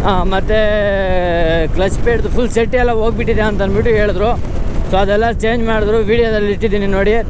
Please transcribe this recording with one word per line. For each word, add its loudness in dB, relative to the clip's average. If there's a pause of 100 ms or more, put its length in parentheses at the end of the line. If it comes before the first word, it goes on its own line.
ಆ, 0
ಮತ್ತೆ 0 (1080)
ಕ್ಲಚ್ 0
ಪ್ಲೇಟ್ದು 0
ಫುಲ್ 0
ಸೆಟ್ 0
ಎಲ್ಲ 2
ಹೋಗ್ಬಿಟ್ಟಿದೆ 0
ಅಂತ 0
ಅಂದ್ಬಿಟ್ಟು 0
ಹೇಳಿದ್ರು. 0 (600)
So 2
ಅದೆಲ್ಲ 2
ಚೇಂಜ್ 0
ಮಾಡಿದ್ರು, 0
ವಿಡಿಯೋದಲ್ಲಿ 0
ಇಟ್ಟಿದ್ದೀನಿ -2
ನೋಡಿ. 2 (140)